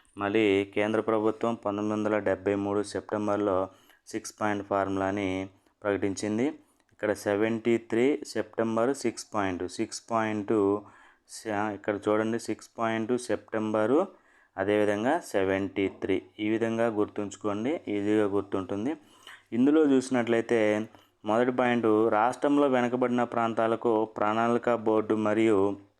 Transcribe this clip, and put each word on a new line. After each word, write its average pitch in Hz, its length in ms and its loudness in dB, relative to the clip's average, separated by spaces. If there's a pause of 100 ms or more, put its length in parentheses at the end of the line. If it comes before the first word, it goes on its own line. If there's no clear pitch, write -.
(180)
మళ్ళీ 101 580 2
కేంద్ర 107 260 0
ప్రభుత్వం 110 540 0
పంతొమ్మిది 107 440 -4
వందల 107 200 0
డెబ్బై 98 360 0
మూడు 101 280 -2
సెప్టెంబర్లో 101 840 -2 (400)
సిక్స్ - 340 -10
పాయింట్ 101 260 -2
ఫార్ములాని 95 800 -2 (360)
ప్రకటించింది. 104 640 -2 (440)
ఇక్కడ 107 220 -2
సెవెంటీ 113 640 0
త్రీ 120 500 0
సెప్టెంబర్ 113 680 -2
సిక్స్ - 380 -6
పాయింట్, 95 340 -2
సిక్స్ - 440 -8
పాయింట్ 107 680 0 (500)
స-, - 180 -14
ఇక్కడ 104 600 -4
చూడండి 110 320 0
సిక్స్ - 380 -8
పాయింట్ 113 400 -2
సెప్టెంబరు, 110 880 0 (500)
అదేవిధంగా 104 640 2
సెవెంటీ 98 680 0
త్రీ. 95 340 -2 (180)
ఈ 107 100 -2
విధంగా 113 380 0
గుర్తుంచుకోండి, 104 1000 -4
ఈజీగా 104 380 0
గుర్తుంటుంది. 101 680 -4 (580)
ఇందులో 147 320 4
చూసినట్లయితే 117 1000 2 (380)
మొదటి 120 260 2
పాయింట్ 117 580 2
రాష్ట్రంలో 131 580 2
వెనుకబడిన 123 560 0
ప్రాంతాలకు 113 840 0
ప్రణాళిక 117 680 0
బోర్డు 110 400 0
మరియు 107 640 2 (220)